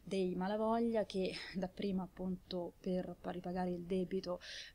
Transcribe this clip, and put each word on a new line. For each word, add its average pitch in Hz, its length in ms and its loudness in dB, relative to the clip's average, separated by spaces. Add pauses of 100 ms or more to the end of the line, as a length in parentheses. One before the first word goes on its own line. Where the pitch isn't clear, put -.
dei 180 320 2
Malavoglia, 220 720 4
che 185 280 0 (200)
dapprima 185 500 0
appunto 180 760 -4
per 180 400 0
pa-, 180 100 -6
ripagare 180 400 -2
il 175 140 -2
debito 180 560 0 (360)